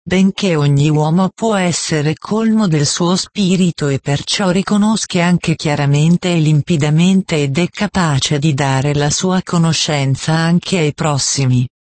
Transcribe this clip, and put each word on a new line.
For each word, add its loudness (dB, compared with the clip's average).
benché 0
ogni 2
uomo 0
può -4
essere -2
colmo 0
del 0
suo 0
spirito 0
e 0
perciò -2
riconosca 0
anche 0
chiaramente 0
e 2
limpidamente 2
ed -2
è 0
capace -2
di 0
dare 0
la 0
sua -2
conoscenza 0
anche 0
ai 0
prossimi. 0